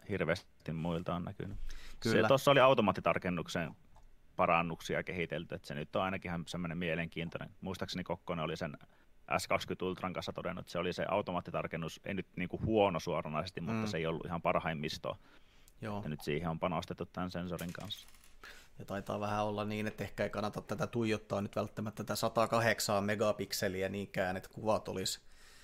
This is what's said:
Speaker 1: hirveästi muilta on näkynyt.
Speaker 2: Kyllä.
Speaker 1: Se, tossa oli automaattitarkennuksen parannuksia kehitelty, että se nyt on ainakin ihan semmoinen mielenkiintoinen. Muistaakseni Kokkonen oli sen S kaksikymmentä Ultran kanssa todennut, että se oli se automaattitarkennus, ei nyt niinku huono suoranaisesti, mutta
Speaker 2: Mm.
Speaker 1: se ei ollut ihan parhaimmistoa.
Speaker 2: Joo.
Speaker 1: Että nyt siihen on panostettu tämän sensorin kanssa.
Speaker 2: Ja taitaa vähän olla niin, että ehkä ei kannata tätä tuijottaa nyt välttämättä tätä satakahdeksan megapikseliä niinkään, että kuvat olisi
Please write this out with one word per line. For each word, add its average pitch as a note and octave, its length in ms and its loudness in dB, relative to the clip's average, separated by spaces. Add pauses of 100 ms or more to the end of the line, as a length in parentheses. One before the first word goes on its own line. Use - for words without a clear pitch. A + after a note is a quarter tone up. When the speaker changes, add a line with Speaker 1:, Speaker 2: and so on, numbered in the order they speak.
Speaker 1:
hirveästi E2+ 640 -2
muilta E2+ 420 -2
on F2+ 80 -4
näkynyt. F#2 340 -8 (420)
Speaker 2:
Kyllä. A2+ 220 4
Speaker 1:
Se, A2 60 6
tossa C3+ 240 8
oli C3+ 80 10
automaattitarkennuksen F#2 1160 4 (600)
parannuksia E2+ 680 2
kehitelty, E2+ 520 -4
että - 120 -10
se C#2 80 -6
nyt D2+ 200 -6
on G#2 60 2
ainakin F#2 280 -2
ihan E2+ 180 -2
semmoinen E2+ 300 -4
mielenkiintoinen. E2 720 -2 (120)
Muistaakseni F2+ 420 -4
Kokkonen E2+ 420 -4
oli D#2+ 120 -2
sen D#2 200 -6 (600)
S - 100 -2
kaksikymmentä F#2 380 -2
Ultran F2+ 280 -4
kanssa F2+ 200 -6
todennut, F2+ 300 -6
että - 80 -16
se F2 80 -2
oli F2+ 140 0
se - 160 -2
automaattitarkennus, E2+ 960 -2
ei G2+ 80 -4
nyt F#2 220 -4
niinku F2+ 300 -4
huono G2+ 340 4
suoranaisesti, E2 600 -4
mutta A2 200 -2
Speaker 2:
Mm. G#2+ 60 -2
Speaker 1:
se F#2+ 100 -2
ei E2 80 0
ollut D#2+ 200 -2
ihan E2+ 160 -4
parhaimmistoa. D#2+ 760 -2 (640)
Speaker 2:
Joo. G#2 160 -6
Speaker 1:
Että F#2+ 120 -8
nyt D2+ 120 -6
siihen D#2 280 0
on E2 100 -2
panostettu F2 460 -2
tämän F2+ 260 -6
sensorin F2 420 -6
kanssa. - 340 -10 (720)
Speaker 2:
Ja G#2+ 60 -12
taitaa G2+ 340 -4
vähän G#2 260 0
olla G#2 200 -2
niin, G#2+ 220 -2
että - 160 -6
ehkä G#2 200 -2
ei G2+ 60 0
kannata G2+ 320 -4
tätä G#2 260 -2
tuijottaa G#2+ 540 0
nyt G2+ 140 -4
välttämättä G#2+ 480 -4
tätä G#2 120 -2
satakahdeksan A2 880 4
megapikseliä G2+ 840 2
niinkään, F#2+ 480 -2
että - 120 -10
kuvat G#2+ 380 0
olisi G2 320 -4 (440)